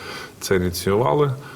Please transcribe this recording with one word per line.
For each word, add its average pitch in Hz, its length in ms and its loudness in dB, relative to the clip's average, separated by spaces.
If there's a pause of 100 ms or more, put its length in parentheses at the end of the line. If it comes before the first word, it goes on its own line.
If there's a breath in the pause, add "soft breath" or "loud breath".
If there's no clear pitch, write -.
(420 loud breath)
це - 140 2
ініціювали, 117 760 2 (220 loud breath)